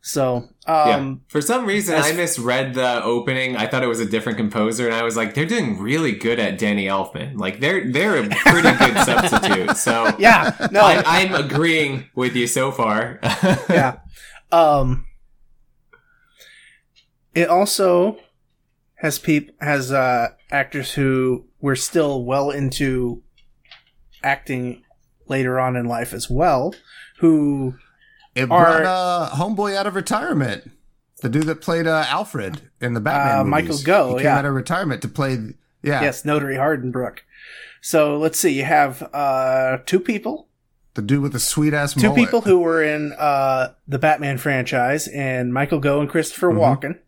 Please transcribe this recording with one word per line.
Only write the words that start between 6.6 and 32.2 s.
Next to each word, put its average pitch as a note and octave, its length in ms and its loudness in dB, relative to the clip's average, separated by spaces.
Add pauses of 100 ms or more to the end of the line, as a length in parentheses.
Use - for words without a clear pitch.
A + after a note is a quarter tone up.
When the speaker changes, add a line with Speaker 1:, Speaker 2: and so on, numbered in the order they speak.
Speaker 2:
Elfman. G2 500 -4
Like, G2+ 240 -4
they're, D3 280 0
they're E3 280 0
a A2 100 -2
pretty - 500 4
good - 200 2
Speaker 1:
<laughs> - 80 4
Speaker 2:
substitute." F#3+ 720 0
So, - 420 0
Speaker 1:
Yeah, F3+ 540 2
no. G3+ 80 4
Speaker 2:
I, F#3+ 240 6
I'm F#3 280 0
agreeing C#3+ 800 -2
with B2 200 -2
you A#2+ 120 0
so C3 220 0
far. A#2 520 -2
<laughs> C3+ 480 0
Speaker 1:
Yeah. C#3 300 2 (520)
Um, C#3+ 540 4 (2250)
it E3 160 2
also F#3 680 2 (760)
has - 240 -4
peop-, D3 320 0 (100)
has, C#3 300 -2
uh, B2+ 380 2 (220)
actors C#3 420 -4
who C3 520 0 (140)
were C#3 160 0
still C#3 480 -2
well C#3 280 0
into C3 680 -2 (1000)
acting B2+ 600 -4 (440)
later C3 320 0
on B2+ 160 0
in A#2+ 100 -2
life A#2 280 -4
as A2 160 -10
well, C#3+ 440 2 (460)
who C#3+ 560 2 (600)
Speaker 3:
It B2+ 160 0
Speaker 1:
are E3 300 6
Speaker 3:
brought, - 40 2
uh, F3+ 500 0
Homeboy G3 400 -2
out G3 120 -2
of F#3 80 -6
retirement. F#3+ 760 -2 (520)
The A2+ 80 -4
dude D3+ 180 0
that D#3+ 140 -4
played, E3 260 -2
uh, D#3 200 0
Alfred B2 600 -6 (120)